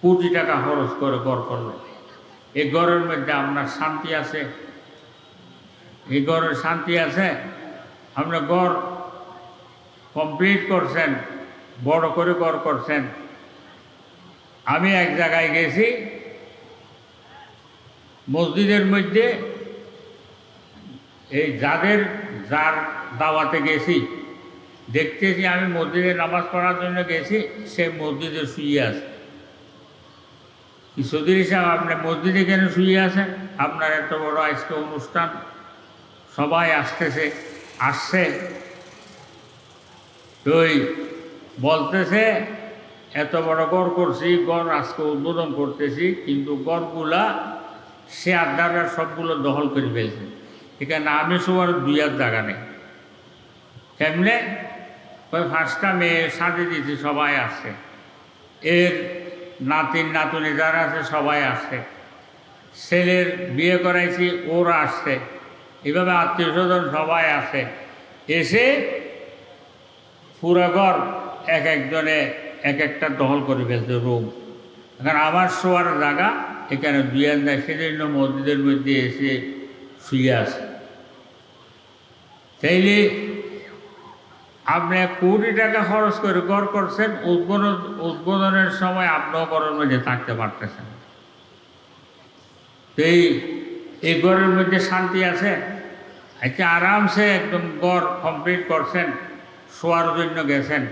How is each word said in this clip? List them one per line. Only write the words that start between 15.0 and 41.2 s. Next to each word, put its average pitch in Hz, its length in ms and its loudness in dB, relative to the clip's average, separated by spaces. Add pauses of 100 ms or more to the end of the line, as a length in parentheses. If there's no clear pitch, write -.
জায়গায় 160 360 2
গেছি, 190 580 0 (2250)
মসজিদের 190 560 2
মধ্যে 202 680 2 (1800)
এই 135 280 -2
যাদের, 175 460 2 (460)
যার 156 220 2 (460)
দাওয়াতে 156 440 0
গেছি, 156 440 2 (840)
দেখতেছি, 180 540 0
আমি 180 260 0
মসজিদে 170 420 0
নামাজ 170 380 0
পড়ার 180 280 0
জন্য 180 280 -2
গেছি, 175 580 -2
সে 170 320 -2
মসজিদে 151 480 -4
শুয়ে 143 360 0
আছে। 107 300 -4 (1800)
কি 143 80 -2
চৌধুরী 160 400 2
সাহেব, 180 240 2
আপনি 170 260 0 (100)
মসজিদে 175 400 2
কেন 190 240 4
শুয়ে 185 320 4
আছেন? 190 280 2 (300)
আপনার 156 340 0
এত 156 220 -2
বড় 151 240 -2 (120)
আজকে 147 240 -6
অনুষ্ঠান, 151 540 -4 (1080)
সবাই 160 360 2
আসতেছে, 147 580 0 (480)
আসছে। 143 440 0 (2250)
তো 139 140 2
ওই 160 160 6 (840)